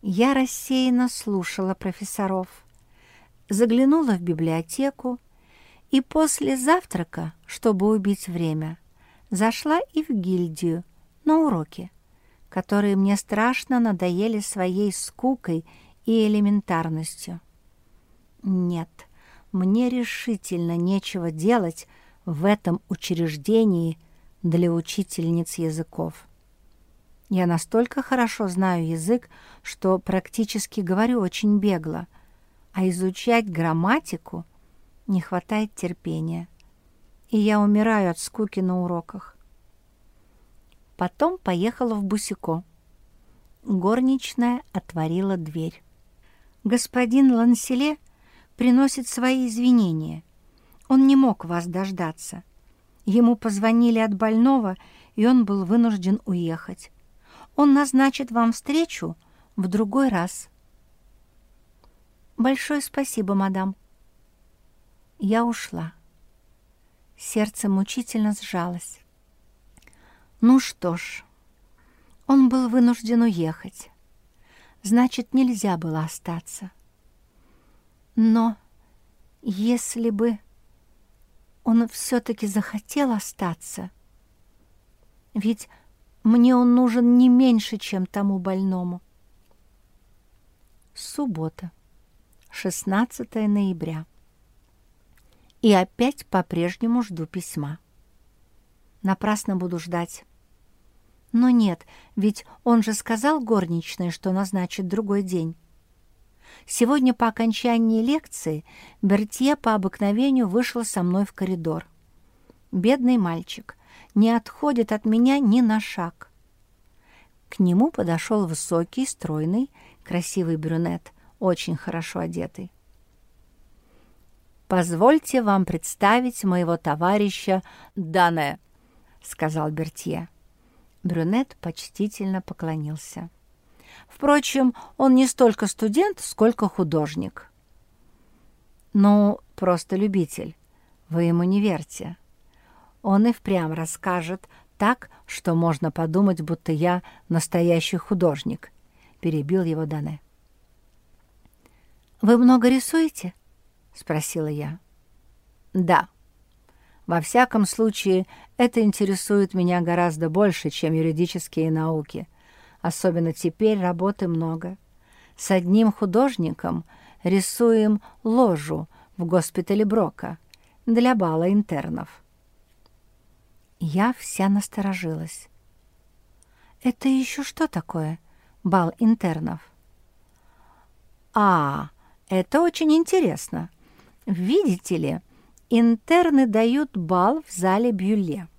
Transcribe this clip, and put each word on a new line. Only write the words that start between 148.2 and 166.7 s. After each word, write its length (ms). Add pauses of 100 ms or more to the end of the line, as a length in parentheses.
перебил 420
его 240
Дане. 340 (2000)
«Вы 160
много 320
рисуете?» 640 (640)
спросила 540
я. 300 (920)
«Да. 360 (960)
Во 160
всяком 420
случае, 600 (320)
это 240
интересует 720
меня 260
гораздо 480
больше, 400
чем 240
юридические 800
науки. 580 (540)
Особенно 500
теперь 480
работы 480
много. 480 (600)
С 140
одним 400
художником 920 (400)